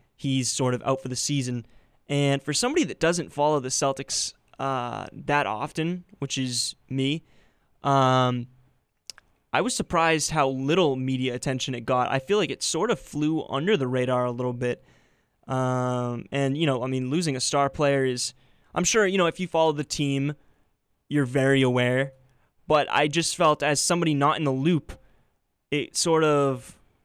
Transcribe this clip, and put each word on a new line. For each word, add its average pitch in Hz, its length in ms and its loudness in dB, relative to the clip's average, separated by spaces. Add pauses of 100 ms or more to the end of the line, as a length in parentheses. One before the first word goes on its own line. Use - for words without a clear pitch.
(160)
he's 131 340 -2
sort 127 220 0
of 123 120 -4
out 135 180 -2
for 127 60 -8
the 127 80 -6
season. 123 500 -4 (420)
And 139 340 0
for 147 120 -4
somebody 285 300 0
that 127 160 -6
doesn't 165 320 0
follow 147 280 2
the 127 80 -8
Celtics, - 640 -4 (260)
uh, 120 540 -6
that 143 340 -2
often, 156 580 -4 (140)
which - 200 -6
is 123 360 -4 (140)
me, 135 360 -2 (600)
um, 127 600 2 (1080)
I 131 80 2
was 226 140 -2
surprised 160 560 0
how 151 180 2
little 139 480 2
media 127 380 -2
attention 131 400 -4
it 117 120 -10
got. 127 240 2
I 135 80 0
feel 196 200 0
like 180 120 0
it - 120 -6
sort 190 280 -2
of 214 80 0
flew 151 500 -2
under 165 280 0
the 135 100 0
radar 127 380 0
a 123 60 -2
little 123 220 -4
bit. 123 320 -4 (600)
Um, 127 880 -2
and, 139 260 0
you 165 80 2
know, 131 160 0
I 127 40 -4
mean, 131 220 -4
losing 151 280 -2
a 127 40 -6
star 139 300 0
player 139 340 2
is, 127 300 -4 (400)
I'm 175 100 0
sure, 214 220 4
you 190 100 0
know, 180 100 4
if 160 120 -2
you 180 80 -4
follow 160 260 2
the 147 120 -4
team, 139 500 -2 (760)
you're 147 160 2
very 135 380 4
aware. 127 500 2 (540)
But 151 240 2
I 147 180 2
just 160 280 -2
felt 156 260 4
as 143 180 0
somebody 170 320 2
not 143 260 2
in 156 60 -2
the 139 80 0
loop, 147 460 0 (720)
it - 260 -4
sort 160 280 2
of, 143 520 0 (280)